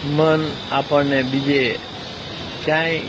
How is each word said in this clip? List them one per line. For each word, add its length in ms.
મન 460
આપણને 520
બીજે 560
ક્યાંય 440